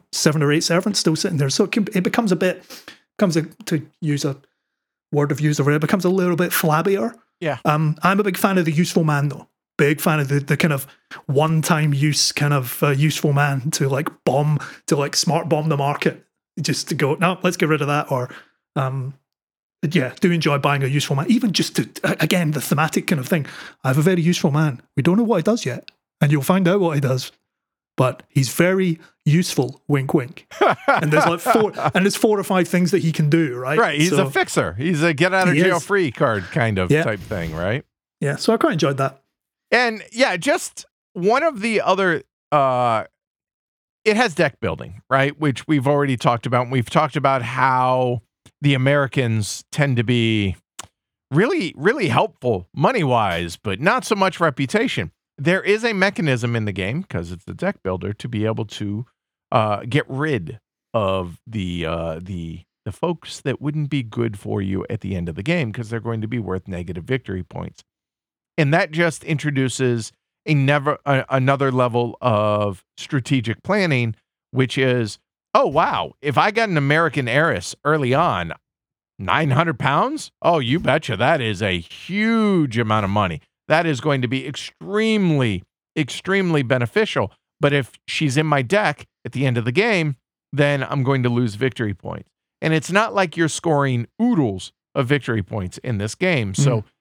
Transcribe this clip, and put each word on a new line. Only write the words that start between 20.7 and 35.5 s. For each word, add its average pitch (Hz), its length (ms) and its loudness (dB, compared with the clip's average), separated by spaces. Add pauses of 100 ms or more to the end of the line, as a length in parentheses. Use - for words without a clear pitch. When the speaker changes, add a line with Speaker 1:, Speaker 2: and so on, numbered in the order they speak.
Speaker 1:
a 131 40 0
useful 139 280 -2
man, 143 140 -2
even 226 240 2
just - 240 -2
to, - 120 -4 (140)
a-, 151 160 -2
again, 160 320 2
the 127 80 -2
thematic 156 480 0
kind 151 140 0
of 123 80 -8
thing. 147 160 0 (400)
"I - 20 -2
have 135 100 4
a 156 40 6
very 175 200 4
useful 170 300 2
man. 147 300 0 (160)
We 143 40 2
don't 175 140 4
know 233 80 4
what 226 140 2
he 160 60 0
does 226 220 0
yet, - 240 -8 (300)
and 147 100 4
you'll 147 120 2
find 185 260 2
out 196 140 4
what 165 140 0
he 143 40 0
does, 131 320 -2 (640)
but 127 320 0
he's 135 260 0
very 180 460 2 (260)
useful, 147 640 0
wink, 139 260 0
wink." 139 320 -2 (140)
Speaker 2:
<laughs> 392 160 4 (120)
Speaker 1:
And 185 260 2
there's, 277 120 4
like, 175 140 2
four, 220 320 2 (240)
and 185 80 4
there's 202 140 0
four 214 200 4
or 202 60 -2
five 185 240 2
things 180 240 2
that 190 100 2
he 160 120 2
can 151 160 2
do, 151 260 0
right? 131 240 -2
Speaker 2:
Right, 165 220 2
he's 175 80 2
Speaker 1:
So 143 180 2
Speaker 2:
a - 20 -6
fixer. 143 440 -2
He's 147 300 -2
a 170 100 2
get 175 200 2
out 185 140 2
of 160 60 4